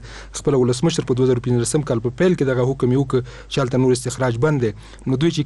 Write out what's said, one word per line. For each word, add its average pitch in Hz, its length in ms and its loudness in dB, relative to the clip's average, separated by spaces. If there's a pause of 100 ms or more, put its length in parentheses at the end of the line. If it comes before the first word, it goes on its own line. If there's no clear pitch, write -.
(340)
خپله 139 240 0
ولسمشر 127 460 2
په 131 100 0
دوه 127 140 2
زره 123 120 2
پنځلسم 123 420 0
کال 131 180 -2
په 120 100 -4
پیل 180 240 2
کې 151 100 0
دغه 127 280 2
حکم 131 200 0
یې 127 60 2
وکړ 131 240 0 (280)
چې - 100 -2
هلته 131 180 0
نور 127 140 4
استخراج 123 460 -2
بند 147 240 2
دی. 110 100 0 (360)
نو 131 80 0
دوی 160 160 2
چې 160 140 -2